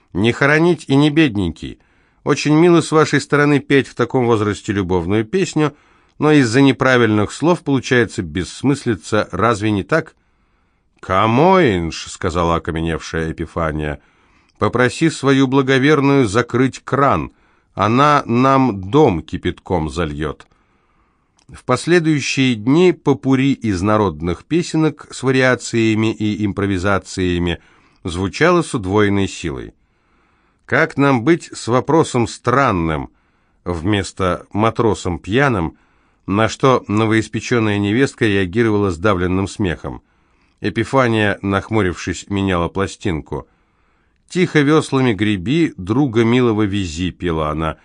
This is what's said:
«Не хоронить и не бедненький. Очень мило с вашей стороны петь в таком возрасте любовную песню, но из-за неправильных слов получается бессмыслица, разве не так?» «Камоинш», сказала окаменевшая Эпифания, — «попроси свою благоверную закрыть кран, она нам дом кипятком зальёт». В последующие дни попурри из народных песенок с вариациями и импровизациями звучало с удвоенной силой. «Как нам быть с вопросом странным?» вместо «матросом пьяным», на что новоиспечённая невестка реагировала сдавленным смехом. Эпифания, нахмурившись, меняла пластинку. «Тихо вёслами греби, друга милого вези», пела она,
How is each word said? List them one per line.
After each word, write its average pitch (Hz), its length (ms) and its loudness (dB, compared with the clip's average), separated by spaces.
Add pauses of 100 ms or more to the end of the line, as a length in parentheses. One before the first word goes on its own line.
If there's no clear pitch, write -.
(140)
«Не 110 180 0
хоронить 156 580 0
и 139 60 2
не 147 160 4
бедненький. 104 680 -2 (440)
Очень 147 320 0
мило 170 260 6
с - 100 -4
вашей 151 300 2
стороны 147 380 2
петь 135 280 2
в - 80 -20
таком 123 300 0
возрасте 107 480 0
любовную 92 500 0
песню, 151 520 -2 (420)
но 147 140 2
из-за 135 300 4
неправильных 120 720 2
слов 170 300 0
получается 120 640 0
бессмыслица, 101 1080 -4
разве 104 380 0
не 101 140 0
так?» 156 320 -4 (840)
«Камоинш», 110 1080 2
сказала 85 460 -2
окаменевшая 80 760 -4
Эпифания, — 76 680 -6 (560)
«попроси 117 520 0
свою 135 380 0
благоверную 135 800 2
закрыть 120 560 0
кран, 120 480 -2 (420)
она 131 520 2
нам 123 560 2 (100)
дом 113 320 2
кипятком 87 640 -4
зальёт». 73 560 -6 (1040)
В - 160 -20
последующие 143 920 0
дни 139 400 2
попурри 135 600 0
из 98 280 -4
народных 90 640 0
песенок 156 640 -2
с - 140 -14
вариациями 117 920 0
и 107 320 -2
импровизациями 92 1160 -2 (440)
звучало 98 580 0
с - 120 -8
удвоенной 101 540 0
силой. 65 460 -10 (920)
«Как 151 320 -2
нам 139 260 2
быть 165 280 0
с - 160 -14
вопросом 127 600 0
странным?» 90 800 -2 (560)
вместо 90 880 -4
«матросом 104 640 0
пьяным», 107 580 -2 (500)
на 104 200 0
что - 400 0
новоиспечённая 110 920 0
невестка 117 460 0
реагировала 101 680 0
сдавленным 92 560 0
смехом. 78 540 -6 (600)
Эпифания, 110 800 0
нахмурившись, 98 880 -2
меняла 95 400 -2
пластинку. 82 800 -6 (800)
«Тихо 170 320 0
вёслами 139 520 2
греби, 107 640 -2
друга 113 480 0
милого 117 380 2
вези», 92 500 -4
пела 80 380 -4
она, 78 360 -4